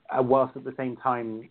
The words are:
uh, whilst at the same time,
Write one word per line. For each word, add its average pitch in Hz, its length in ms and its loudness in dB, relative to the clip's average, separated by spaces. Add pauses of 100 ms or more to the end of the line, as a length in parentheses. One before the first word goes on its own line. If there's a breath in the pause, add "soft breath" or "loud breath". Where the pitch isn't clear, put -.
(100)
uh, 131 120 2
whilst 127 340 4
at 131 80 -10
the 127 120 -8
same 127 200 -6
time, 117 540 -2